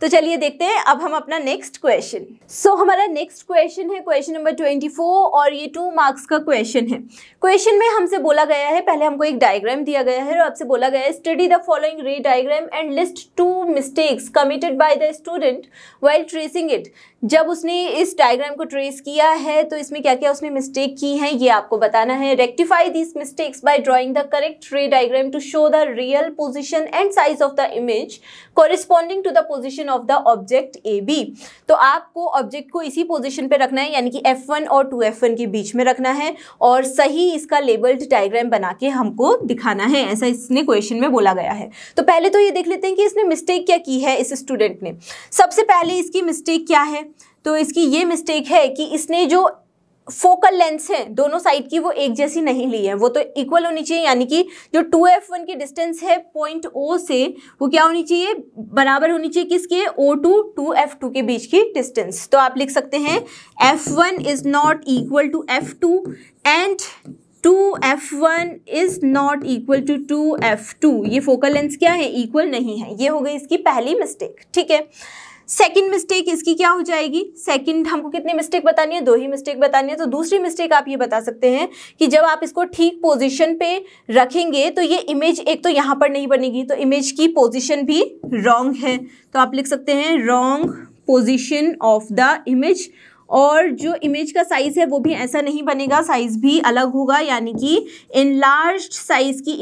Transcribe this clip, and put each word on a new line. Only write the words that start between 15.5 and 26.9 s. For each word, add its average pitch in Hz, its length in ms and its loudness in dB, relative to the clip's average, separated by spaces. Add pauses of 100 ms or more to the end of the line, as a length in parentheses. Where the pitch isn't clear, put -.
while 302 300 2
tracing 320 400 -4
it।" 170 160 -4 (340)
जब 311 260 2
उसने 330 280 -4 (140)
इस 339 280 -2
डायग्राम 269 360 2
को 285 100 -8
ट्रेस 277 360 -6
किया 302 300 2
है 311 340 0
तो 311 120 -6
इसमें 294 260 -8
क्या 269 120 4
क्या 277 160 0
उसने 285 200 -4
मिस्टेक 269 480 -4
की 285 180 -4
हैं 294 160 -2
ये 254 180 2
आपको 214 280 2
बताना 226 360 2
है। 269 220 0
"Rectify 330 520 2
these 330 280 -4
mistakes 285 480 -8
by 285 160 4
drawing 254 360 0
the 285 80 -2 (100)
correct 302 380 -6
ray 285 180 -2
diagram 262 420 0
to 294 120 -6
show 302 260 0
the 311 220 2
real 262 420 -2
position 294 600 -4